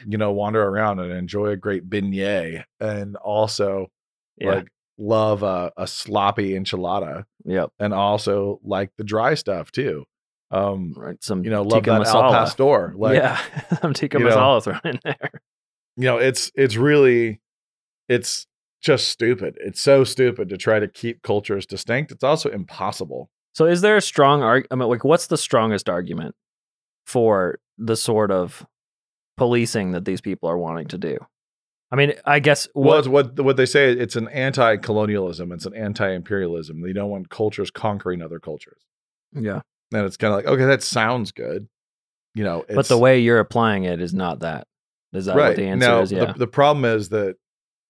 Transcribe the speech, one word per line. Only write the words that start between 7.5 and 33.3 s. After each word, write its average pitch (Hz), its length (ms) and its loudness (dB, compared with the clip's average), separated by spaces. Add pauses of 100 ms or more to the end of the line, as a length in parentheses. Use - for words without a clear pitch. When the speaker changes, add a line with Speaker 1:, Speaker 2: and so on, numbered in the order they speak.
Speaker 1:
And 104 140 -2
also 101 680 -2
like 101 340 -4
the 113 60 -10
dry 110 320 -2
stuff 92 360 -8
too. 98 340 -6 (460)
Um, 95 440 -4
Speaker 2:
Right, - 280 -14
some 92 200 -4
Speaker 1:
you 104 60 -4
know, 104 140 -2
love 107 200 2
Speaker 2:
tikka 113 80 2 (120)
Speaker 1:
that 110 40 0
al 110 160 4
Speaker 2:
masala. 127 80 6
Speaker 1:
pastor. 117 640 2
Like, 110 200 2
Speaker 2:
Yeah, 131 260 2 (180)
<laughs> - 220 -6
some 151 120 -2
tikka 143 260 -2
Speaker 1:
you 120 60 4
know, 117 120 6
Speaker 2:
masala 127 260 6
thrown - 200 -6
in 156 200 -6
there. 143 280 -8 (680)
Speaker 1:
you 123 60 -2
know, 127 140 2
it's, 127 380 0
it's 131 200 2
really, 123 640 4 (720)
it's - 360 -2 (360)
just - 260 2
stupid. 117 540 -2
It's 95 200 -10
so 139 220 6
stupid 120 460 0
to 95 80 -8
try 107 220 2
to 104 100 0
keep - 340 -10
cultures 101 420 -4
distinct. 120 460 -6
It's - 120 -8
also 151 260 0
impossible. 92 800 -8 (260)
Speaker 2:
So 160 100 4
is 175 160 2
there 208 160 6
a 196 40 4
strong 147 420 4
arg-, 123 280 2
I 131 40 -2
mean, 127 140 -2
like, 120 140 0
what's 156 240 2
the 165 100 -2
strongest 110 520 0
argument 90 460 -6 (720)
for 104 520 2 (180)
the 113 180 -2
sort 107 360 0
of 90 340 -2 (720)
policing 117 540 0
that 90 140 -6
these 95 160 -4
people 87 280 -6
are 85 80 -2
wanting 82 300 -6
to 90 100 -12
do? 78 200 -6 (760)
I - 20 -4
mean, 143 180 4 (120)
I 147 140 4
guess 143 340 2
Speaker 1:
Well, 139 160 2
Speaker 2:
what 156 100 8
Speaker 1:
it's 131 80 0
what, 131 320 2